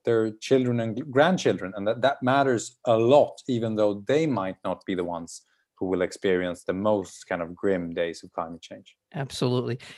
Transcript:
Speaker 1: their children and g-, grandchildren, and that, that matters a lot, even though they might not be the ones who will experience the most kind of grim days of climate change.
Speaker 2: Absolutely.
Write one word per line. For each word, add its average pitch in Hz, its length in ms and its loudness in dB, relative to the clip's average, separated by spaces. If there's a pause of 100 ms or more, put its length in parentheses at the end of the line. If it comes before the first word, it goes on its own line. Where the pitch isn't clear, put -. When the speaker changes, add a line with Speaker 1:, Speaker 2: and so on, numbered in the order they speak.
Speaker 1:
their 113 280 2
children 123 480 2
and 113 160 -4
g-, 131 60 -6
grandchildren, 135 720 2
and 101 100 -4
that, 120 140 0
that 135 220 0
matters 131 640 2
a 117 100 4
lot, 123 500 4
even 113 300 -2
though 104 300 2
they 156 200 2
might 95 380 -2
not 92 220 -6
be 98 80 -2
the 90 100 -2
ones 85 380 -10 (320)
who 98 120 -6
will 90 160 0
experience 90 600 -2
the 95 100 -4
most 98 560 -2
kind 87 140 -4
of 85 120 -10
grim 87 380 -2
days 85 300 -4
of 90 100 -20
climate 85 300 -8
change. - 340 -20 (180)
Speaker 2:
Absolutely. 123 680 -2 (180)